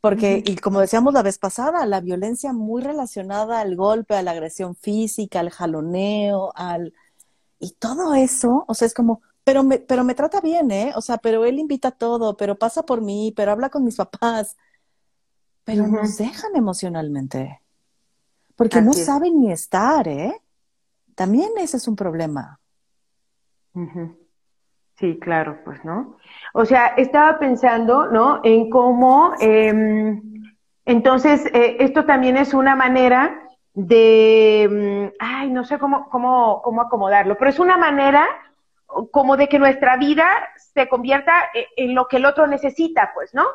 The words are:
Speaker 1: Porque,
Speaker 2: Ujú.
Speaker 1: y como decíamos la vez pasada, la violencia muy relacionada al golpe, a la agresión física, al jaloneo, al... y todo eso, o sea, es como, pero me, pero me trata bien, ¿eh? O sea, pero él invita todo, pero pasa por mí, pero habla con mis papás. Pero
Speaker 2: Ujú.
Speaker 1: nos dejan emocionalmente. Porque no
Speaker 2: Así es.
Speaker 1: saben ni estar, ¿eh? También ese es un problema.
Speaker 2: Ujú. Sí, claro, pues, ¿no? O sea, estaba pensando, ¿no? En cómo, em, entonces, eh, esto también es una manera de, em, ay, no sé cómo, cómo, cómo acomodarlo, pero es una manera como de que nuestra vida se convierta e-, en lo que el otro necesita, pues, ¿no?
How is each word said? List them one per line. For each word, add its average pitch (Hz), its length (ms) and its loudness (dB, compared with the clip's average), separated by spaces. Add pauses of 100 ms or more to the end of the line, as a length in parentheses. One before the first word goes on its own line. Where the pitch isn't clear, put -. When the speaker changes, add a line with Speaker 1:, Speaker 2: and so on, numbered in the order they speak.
Speaker 1:
Porque, 202 440 0
Speaker 2:
Ujú. 202 80 -2
Speaker 1:
y 180 40 -6
como 196 240 -2
decíamos 226 340 2
la 262 80 2
vez 196 160 -2
pasada, 277 480 -4
la 196 140 -4
violencia 202 520 -8
muy 226 300 -6
relacionada 226 800 -8
al 190 160 -6
golpe, 214 400 -2
a 190 60 -4
la 180 100 -6
agresión 170 440 -10
física, 214 640 -6
al 170 100 -6
jaloneo, 185 1040 -6
al... 175 360 -10 (680)
y - 200 -14
todo 294 360 -6
eso, 262 540 0
o 226 60 -6
sea, 233 120 -2
es 233 80 -2
como, 233 280 -2 (200)
pero 269 220 2
me, 269 140 2
pero 254 260 -2
me 247 100 -2
trata 320 280 -4
bien, 320 280 -2
¿eh? 208 240 -4
O 220 60 -6
sea, 233 180 -6
pero 226 280 0
él 262 120 -2
invita 285 320 -4
todo, 233 460 -4
pero 202 220 -4
pasa 233 260 -4
por 247 160 -4
mí, 214 360 -6
pero 202 140 -2
habla 240 200 -2
con 285 140 -4
mis 226 120 -4
papás. 220 600 -6 (1080)
Pero 208 200 -2
Speaker 2:
Ujú. 214 120 0
Speaker 1:
nos 214 220 -4
dejan 330 360 -8
emocionalmente. 156 1080 -6 (960)
Porque 226 260 0
no 220 100 4
Speaker 2:
Así - 80 -2
es. 160 60 -4
Speaker 1:
saben 294 340 0
ni 226 120 2
estar, 226 540 -2
¿eh? 165 340 -8 (720)
También 233 440 0
ese 320 200 -6
es - 100 -8
un 214 80 -4
problema. 160 640 -8 (1120)
Speaker 2:
Ujú. 170 420 -12 (840)
Sí, 165 220 -4
claro, 156 440 -4
pues, - 200 -18
¿no? 190 320 -10 (380)
O 226 100 4
sea, 240 320 4
estaba 294 420 4
pensando, 247 680 2
¿no? 233 340 2
En 226 260 4
cómo, 254 720 4
em, 214 800 2 (640)
entonces, 262 680 2
eh, 240 260 4
esto 277 240 2
también 262 320 2
es 277 160 0
una 269 220 4
manera 254 680 2 (340)
de, 220 920 6
em, 202 560 -2
ay, 262 300 -6
no 254 140 -4
sé 277 140 -6
cómo, 269 320 -2
cómo, 240 520 0
cómo 233 200 -2
acomodarlo, 202 560 0
pero - 120 4
es 269 100 -2
una 359 160 4
manera 285 500 4 (840)
como 269 240 2
de 277 120 2
que 285 120 2
nuestra 269 360 4
vida 294 300 2 (480)
se 262 140 0
convierta 277 680 0
e-, - 120 -6 (100)
en 247 180 -2
lo 254 140 0
que 262 80 -2
el 254 80 0
otro 285 240 4
necesita, 285 680 -2
pues, 156 200 -10
¿no? 294 200 0